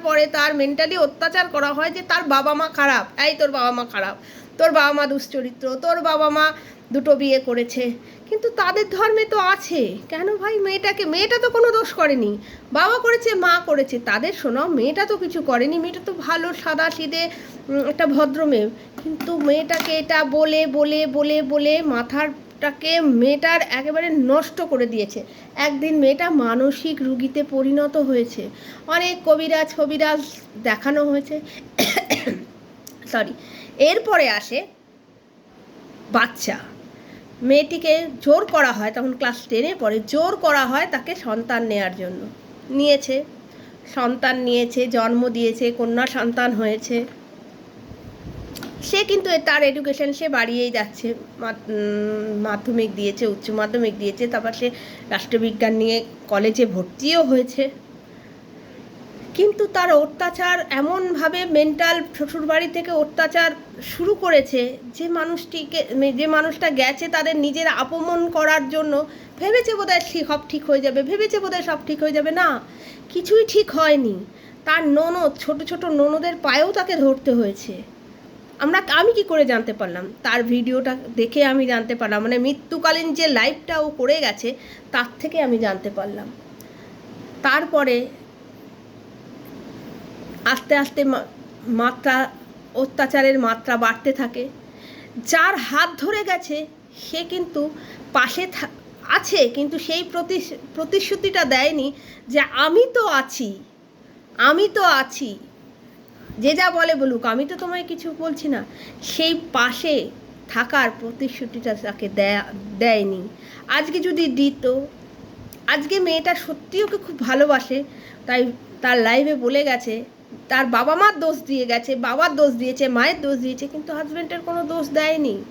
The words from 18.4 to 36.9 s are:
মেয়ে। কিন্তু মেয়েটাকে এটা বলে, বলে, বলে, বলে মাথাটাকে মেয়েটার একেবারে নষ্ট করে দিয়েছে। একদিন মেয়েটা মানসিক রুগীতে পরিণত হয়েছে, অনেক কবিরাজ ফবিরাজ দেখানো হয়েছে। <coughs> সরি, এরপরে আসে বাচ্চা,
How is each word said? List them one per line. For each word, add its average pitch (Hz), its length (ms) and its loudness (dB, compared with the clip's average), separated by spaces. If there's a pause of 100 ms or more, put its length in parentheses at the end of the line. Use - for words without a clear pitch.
মেয়ে। 226 240 2 (320)
কিন্তু 320 360 -6
মেয়েটাকে 311 600 0
এটা 311 260 2
বলে, 311 420 2
বলে, 294 400 2
বলে, 294 360 2
বলে 294 400 2
মাথাটাকে 285 1160 -2
মেয়েটার 285 600 4 (100)
একেবারে 302 400 -2
নষ্ট 302 520 2
করে 247 240 0
দিয়েছে। 220 380 -4 (320)
একদিন 294 420 0
মেয়েটা 285 320 4
মানসিক 277 720 2
রুগীতে 262 400 -2
পরিণত 285 540 0
হয়েছে, 247 520 0 (380)
অনেক 349 380 0
কবিরাজ 311 520 4
ফবিরাজ 302 440 2 (420)
দেখানো 269 420 0
হয়েছে। 285 360 -2 (380)
<coughs> - 1300 -6
সরি, 220 200 -2 (460)
এরপরে 339 500 4
আসে 233 380 -4 (1500)
বাচ্চা, 233 460 0 (840)